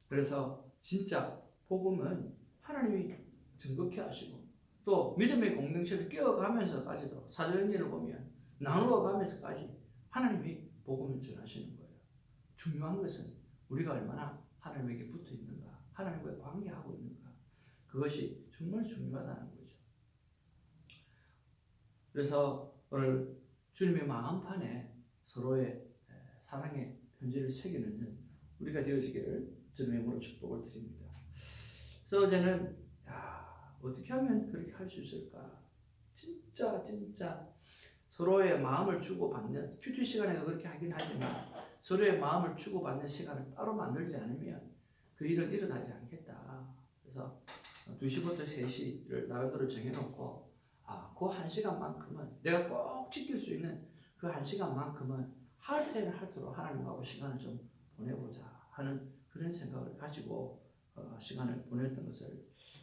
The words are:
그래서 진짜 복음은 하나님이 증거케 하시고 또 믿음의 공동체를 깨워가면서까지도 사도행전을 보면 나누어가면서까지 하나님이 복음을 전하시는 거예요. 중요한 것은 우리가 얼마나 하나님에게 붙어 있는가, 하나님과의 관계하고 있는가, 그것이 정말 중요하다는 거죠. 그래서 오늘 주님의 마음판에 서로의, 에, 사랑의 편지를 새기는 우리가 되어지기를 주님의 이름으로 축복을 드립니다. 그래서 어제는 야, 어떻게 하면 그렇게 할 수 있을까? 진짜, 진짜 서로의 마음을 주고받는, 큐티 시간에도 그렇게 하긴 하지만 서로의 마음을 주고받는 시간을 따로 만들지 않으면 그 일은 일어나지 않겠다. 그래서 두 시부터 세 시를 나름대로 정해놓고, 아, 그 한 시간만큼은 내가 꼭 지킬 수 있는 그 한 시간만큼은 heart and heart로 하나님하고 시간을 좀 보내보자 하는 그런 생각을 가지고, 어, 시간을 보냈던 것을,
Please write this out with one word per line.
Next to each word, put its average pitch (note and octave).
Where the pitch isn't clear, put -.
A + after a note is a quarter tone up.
그래서 C#3
진짜 -
복음은 F#3
하나님이 G#3+
증거케 E3
하시고 -
또 F#3
믿음의 A3+
공동체를 E3+
깨워가면서까지도 D#3
사도행전을 F#3
보면 -
나누어가면서까지 G3+
하나님이 G3
복음을 C3
전하시는 -
거예요. -
중요한 D#3
것은 -
우리가 D3+
얼마나 C3
하나님에게 B2
붙어 -
있는가, -
하나님과의 D#3+
관계하고 D#3+
있는가, -
그것이 -
정말 G3
중요하다는 C3
거죠. -
그래서 C#3+
오늘 C3
주님의 E3
마음판에 C3
서로의, C3
에, -
사랑의 C#3
편지를 C3
새기는 B2+
우리가 D3
되어지기를 -
주님의 A#2+
이름으로 -
축복을 -
드립니다. -
그래서 G3
어제는 F3+
야, -
어떻게 -
하면 B3
그렇게 E3+
할 F#3
수 -
있을까? -
진짜, A3+
진짜 G3
서로의 F#3
마음을 E3
주고받는, -
큐티 B3+
시간에도 F#3+
그렇게 E3
하긴 E3
하지만 C3
서로의 F#3+
마음을 E3+
주고받는 C#3+
시간을 C#3+
따로 G#3+
만들지 D#3+
않으면 -
그 D3+
일은 E3+
일어나지 F#3+
않겠다. C3
그래서 C3
두 C3+
시부터 E3+
세 C3+
시를 B2+
나름대로 C3
정해놓고, -
아, -
그 F#3
한 F#3
시간만큼은 -
내가 F3
꼭 -
지킬 C#4+
수 -
있는 E3
그 E3+
한 C#3+
시간만큼은 C3+
heart D4
and F#3+
heart로 -
하나님하고 B2+
시간을 C3+
좀 A#2+
보내보자 B2
하는 C#3
그런 E3
생각을 -
가지고, -
어, -
시간을 B2+
보냈던 B2+
것을, -